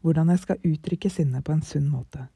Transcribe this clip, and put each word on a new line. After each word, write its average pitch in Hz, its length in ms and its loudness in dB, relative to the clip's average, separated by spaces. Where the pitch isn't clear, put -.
hvordan 165 300 4
jeg 180 100 2
skal - 300 -2
uttrykke 175 400 -4
sinne 131 260 0
på 151 160 -2
en 156 80 0
sunn 143 240 -2
måte 131 480 -6